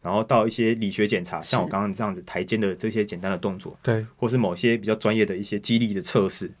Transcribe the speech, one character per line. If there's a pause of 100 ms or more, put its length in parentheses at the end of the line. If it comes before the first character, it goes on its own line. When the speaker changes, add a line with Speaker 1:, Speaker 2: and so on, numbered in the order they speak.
Speaker 1:
然
后
到
一
些
理
学
检
查，
Speaker 2:
是。
Speaker 1:
像
我
刚
刚
这
样
子
抬
肩
的
这
些
简
单
的
动
作，
Speaker 3:
对。 (100)
Speaker 1:
或
是
某
些
比
较
专
业
的
一
些
肌
力
的
测
试 (160)